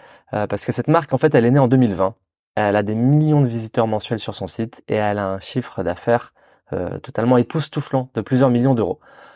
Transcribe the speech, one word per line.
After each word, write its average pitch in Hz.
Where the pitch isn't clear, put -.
euh, 104
parce 101
que 123
cette 120
marque, -
en 127
fait, 156
elle 160
est -
née 139
en 135
deux 131
mille 110
vingt. 95
Elle 101
a 104
des 107
millions 147
de 131
visiteurs 113
mensuels 107
sur 104
son 95
site -
et 107
elle 104
a 98
un 98
chiffre -
d'affaires, 101
euh, 90
totalement 120
époustouflant 135
de 110
plusieurs 131
millions 123
d'euros. 104